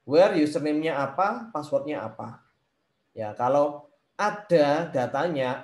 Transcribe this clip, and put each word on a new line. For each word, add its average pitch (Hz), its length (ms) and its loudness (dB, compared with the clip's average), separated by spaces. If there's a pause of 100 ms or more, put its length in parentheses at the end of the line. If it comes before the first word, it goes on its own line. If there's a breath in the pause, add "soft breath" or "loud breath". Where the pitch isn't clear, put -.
Where 175 320 6
username-nya 151 580 0
apa, 190 560 -2
password-nya 147 560 -4
apa. 113 320 -14 (720)
Ya, 107 240 -8
kalau 143 560 0 (240)
ada 170 760 2
datanya, 135 720 -2